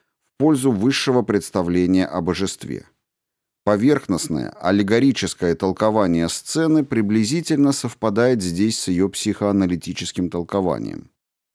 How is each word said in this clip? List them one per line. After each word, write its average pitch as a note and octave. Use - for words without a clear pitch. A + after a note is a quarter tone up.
в -
пользу C3+
высшего B2
представления F#2
о F2+
божестве. E2+
Поверхностное, G2+
аллегорическое G2+
толкование F#2
сцены D#3
приблизительно B2+
совпадает A#2
здесь F#2
с -
её F#2
психоаналитическим F#2+
толкованием. D2+